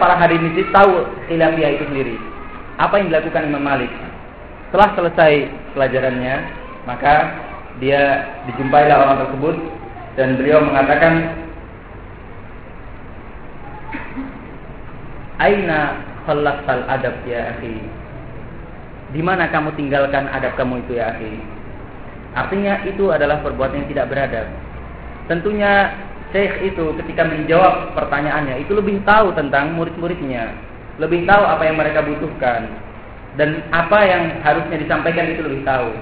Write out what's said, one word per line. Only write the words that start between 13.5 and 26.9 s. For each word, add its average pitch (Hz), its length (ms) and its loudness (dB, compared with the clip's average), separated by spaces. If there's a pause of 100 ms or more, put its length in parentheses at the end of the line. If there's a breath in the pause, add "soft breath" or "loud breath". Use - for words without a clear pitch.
"Aina 160 640 2 (240)
khalaqtal 147 640 0
adab 127 240 0 (160)
ya 117 240 -4
akhi? 113 240 -8 (1400)
Di 156 80 -2
mana 180 320 2
kamu 156 240 0
tinggalkan 139 560 2
adab 127 240 -2
kamu 127 240 -2
itu 120 160 -4
ya 113 160 -2
akhi?" 113 240 -8 (960)
Artinya 196 560 -2
itu 196 240 0
adalah 147 240 2
perbuatan 135 480 -2
yang 139 80 -8
tidak 127 160 0
beradab. 127 400 -2 (800)
Tentunya 202 640 2 (380)
Syekh 190 400 0
itu 160 240 -2